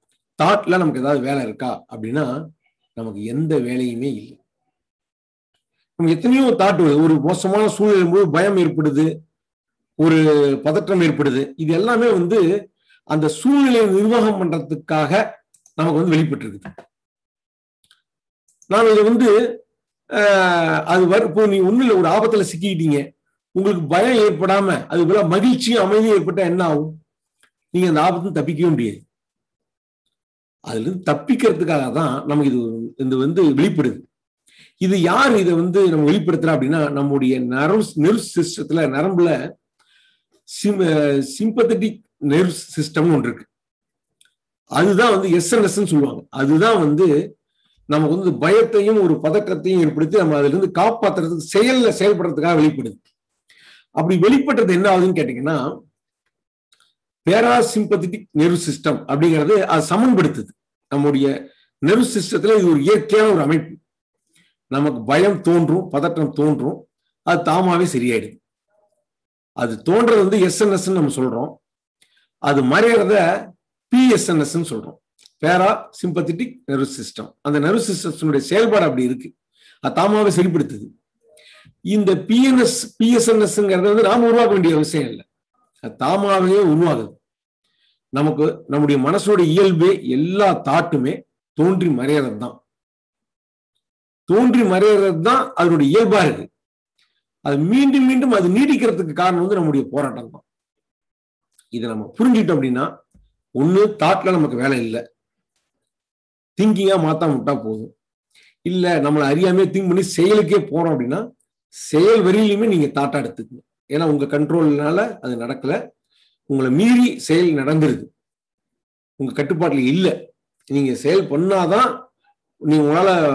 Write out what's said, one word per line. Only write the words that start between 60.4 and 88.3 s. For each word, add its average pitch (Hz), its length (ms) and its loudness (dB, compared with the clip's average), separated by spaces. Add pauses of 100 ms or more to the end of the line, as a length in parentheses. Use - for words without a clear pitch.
நம்முடைய 139 380 0 (600)
நர்வ் 240 280 2
சிஸ்டத்துல 214 440 0
இது 180 120 2
ஒரு 147 100 2
இயற்கையான 208 520 2
ஒரு 165 100 0
அமைப்பு. 151 300 -2 (920)
நமக்கு 135 380 -4
பயம் 175 360 0
தோன்றும், 170 520 0
பதட்டம் 156 400 -4
தோன்றும், 147 560 -2 (340)
அது 170 280 -2
தாமாவே 175 420 0
சரியாயிடுது. 117 520 -4 (1120)
அது 117 260 -6
தோன்றது 226 400 2
வந்து 196 180 2
எஸ் 180 200 0
என் 208 140 2
எஸ் 185 140 -4
ன்னு 190 120 0
நம்ம 143 140 0
சொல்றோம், 127 360 -4 (920)
அது 139 220 0
மறையறத 208 500 2 (760)
பி 247 180 4
எஸ் 202 180 0
என் 160 140 0
எஸ் 139 140 -6
ன்னு 165 140 -4
சொல்றோம், 107 260 -12 (420)
Para 185 320 2 (240)
sympathetic 170 600 -6 (120)
nervous 135 300 -4
system. 110 340 -14 (120)
அந்த 147 160 -2
nervous 208 320 0
சிஸ்டத்தினுடைய 156 540 -4
செயல்பாடு 202 420 2
அப்படி 127 180 -2
இருக்கு, 123 240 -6 (560)
அது 131 100 -6
தாமாவே 208 360 2
சரிப்படுத்துது. 156 560 -2 (960)
இந்த 196 260 0 (120)
பி 226 220 0
என் 254 180 4
எஸ், - 180 0 (140)
பி 226 180 0
எஸ் 233 160 2
என் 220 160 4
எஸ்ங்கிறது 196 480 0
வந்து 220 160 2
நாம 233 180 2
உருவாக்க 226 260 4
வேண்டிய 170 220 2
அவசியம் 151 340 -2
இல்லை, - 160 -16 (580)
அது 113 140 -14
தாமாவே 190 680 0
உருவாகுது. 151 480 0 (1000)
நமக்கு 147 320 0 (240)